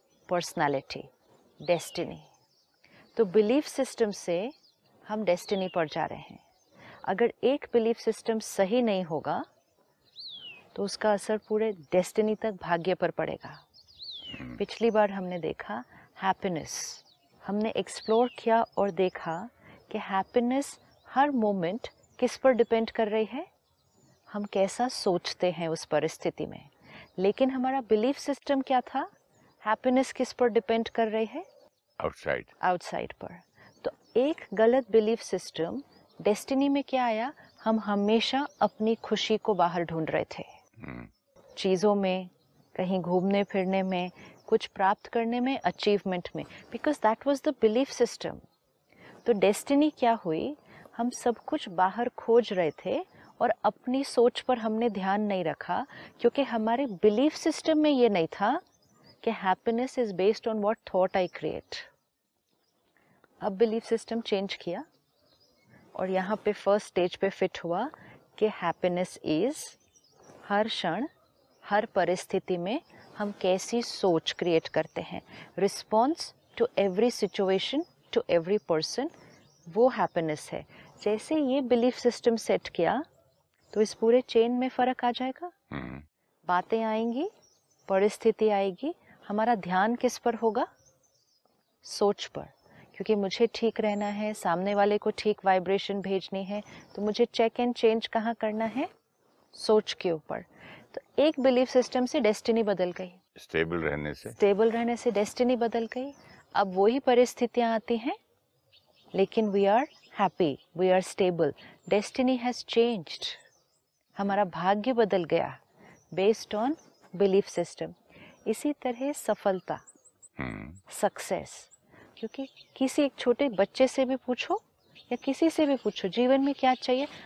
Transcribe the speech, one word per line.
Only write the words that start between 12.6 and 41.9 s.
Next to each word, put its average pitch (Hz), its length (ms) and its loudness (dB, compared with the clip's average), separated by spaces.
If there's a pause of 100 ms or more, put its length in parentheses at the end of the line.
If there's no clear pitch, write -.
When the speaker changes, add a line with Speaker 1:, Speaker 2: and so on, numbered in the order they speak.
Speaker 1:
पर 170 160 0
पड़ेगा। - 580 -8 (720)
Speaker 2:
हम्म। - 160 -14
Speaker 1:
पिछली 214 340 0
बार 208 200 4
हमने 185 280 -6
देखा 202 460 -8 (380)
हैप्पीनेस, - 840 -4 (420)
हमने 208 240 -2
एक्सप्लोर 226 680 0
किया 226 260 2 (140)
और 202 120 2
देखा 180 600 -4 (420)
कि 220 60 -4
हैप्पीनेस 240 800 -2 (280)
हर 285 240 2
मोमेंट 208 580 -2 (300)
किस - 180 -2
पर 262 160 4
डिपेंड 226 380 2
कर 220 180 0
रही 220 160 0
है, 262 220 -10 (840)
हम 208 120 -6
कैसा 202 440 0
सोचते - 600 -2
हैं 165 180 -4
उस 165 160 -4
परिस्थिति 156 640 -2
में। - 240 -16 (480)
लेकिन 208 320 2
हमारा 262 300 -2
बिलीफ 220 380 2
सिस्टम 277 420 -2
क्या 254 200 2
था? 311 300 -4 (560)
हैप्पीनेस 254 460 2
किस - 200 -4
पर 247 160 2
डिपेंड 226 400 0
कर 226 200 0
रही 220 180 0
है? 277 180 -10 (560)
Speaker 2:
आउटसाइड। 73 460 -4 (160)
Speaker 1:
आउटसाइड - 500 -2
पर। - 360 -16 (360)
तो - 60 -4 (260)
एक 277 380 0
गलत 233 360 4
बिलीफ 220 300 4
सिस्टम, 185 640 -6 (400)
डेस्टिनी 269 460 0
में 277 160 0
क्या 254 200 -2
आया? 226 280 -2 (320)
हम 220 160 2
हमेशा 208 680 0 (120)
अपनी 214 340 0
खुशी - 440 -2
को 214 160 0
बाहर 175 300 2
ढूंढ 160 260 -4
रहे - 140 0
थे। - 200 -14 (340)
Speaker 2:
हम्म। 62 300 -14 (480)
Speaker 1:
चीजों 196 380 4